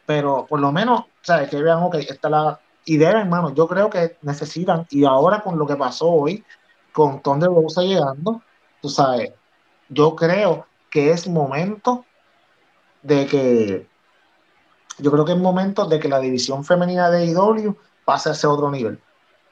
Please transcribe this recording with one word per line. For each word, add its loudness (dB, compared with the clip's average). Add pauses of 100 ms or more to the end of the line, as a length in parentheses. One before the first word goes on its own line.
pero -2
por -4
lo 0
menos, 0 (180)
¿sabes? 0
Que -4
vean, 2
ok, -2
esta -6
la, 0 (240)
y 0
deben, 4
hermano, -2
yo 4
creo 0
que -4
necesitan, -4
y 2
ahora 4
con -6
lo -2
que -4
pasó -4
hoy, 0 (480)
con 0
Thunder 0
Rosa 2
llegando, -2 (400)
tú -8
sabes, 0 (560)
yo 2
creo 0 (240)
que 2
es -4
momento -4 (1000)
de 2
que, 0 (1120)
yo 0
creo 4
que 0
es 2
momento 0
de 2
que -2
la 0
división -2
femenina 2
de 2
A 0
E 0
W 0 (300)
pase 0
a 0
ese -2
otro 0
nivel. -6 (540)